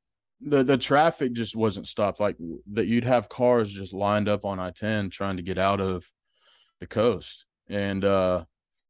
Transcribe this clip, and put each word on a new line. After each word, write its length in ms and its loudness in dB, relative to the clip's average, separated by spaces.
the, 220 2
the 140 2
traffic 560 2
just 240 -6
wasn't 320 0
stopped. 320 -2
Like, 160 0
w-, 260 -12
that 140 0
you'd 180 2
have 260 2
cars 420 2
just 220 -12
lined 340 0
up 160 0
on 160 -6
I 100 -6
ten 400 -4
trying 280 -6
to 40 -8
get 160 -6
out 220 2
of 320 -4
the 60 -14
coast. 600 -2
And, 360 -2
uh, 400 2